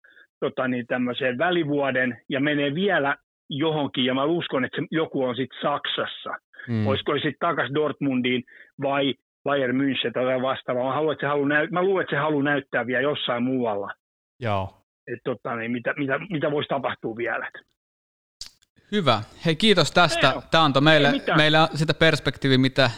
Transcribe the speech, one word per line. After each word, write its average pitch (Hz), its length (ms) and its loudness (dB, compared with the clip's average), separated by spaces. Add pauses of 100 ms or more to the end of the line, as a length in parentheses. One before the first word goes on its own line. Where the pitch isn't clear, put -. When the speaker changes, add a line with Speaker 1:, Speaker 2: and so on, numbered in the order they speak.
(400)
Speaker 1:
tota, 131 280 -2
niin, 123 180 -4
tämmöiseen 123 520 -2
välivuoden 139 880 0
ja 135 120 -2
menee 143 340 0
vielä 160 420 0 (340)
johonkin, 147 540 -2
ja 127 100 0
mä 135 100 0
uskon, 151 400 -2
että 139 160 -6
se 139 100 -6
joku 156 340 -2
on 123 120 -4
sit 127 140 -6 (120)
Saksassa. - 720 -6 (340)
Speaker 2:
Mm. 110 180 0
Speaker 1:
Olisiko 135 260 0
se 143 100 0
sit - 160 -4
takas 160 360 -2
Dortmundiin 127 680 0 (400)
vai 139 320 0 (300)
Bayern 135 320 0
München 131 360 -2
tai 120 100 -2
jotain 127 200 0
vastaavaa. 127 420 -4
Mä 135 100 -2
haluan, 151 180 0
että 139 140 -6
se - 20 -2
haluaa 143 200 0
näy-, 151 220 0
mä 180 120 0
luulen, 190 200 0
että - 140 -4
se 143 40 0
haluaa 147 220 0
näyttää 139 440 -2
vielä 123 140 -2
jossain 131 420 -2
muualla. 117 500 -2 (480)
Speaker 2:
Joo. 101 420 -4 (300)
Speaker 1:
Et 117 120 -8
tota, 127 320 -6
niin, 113 140 -6
mitä, 123 260 -4
mitä, 143 240 -2 (100)
mitä 156 200 -2
voisi 147 180 -2
tapahtua 131 480 -4
vielä. 117 340 -6 (1400)
Speaker 3:
Hyvä. 135 300 2 (240)
Hei, 160 100 2
kiitos 180 360 4
tästä. 156 380 4
Speaker 1:
Ei 127 60 -2
oo. 123 140 -8
Speaker 3:
Tää 160 140 6
antoi 139 180 4
meille, 147 260 8
Speaker 1:
Ei 277 60 4
mitään. 190 240 0
Speaker 3:
meille 151 200 6 (160)
sitä 151 200 0
perspektiiviä, 139 640 2
mitä 131 400 4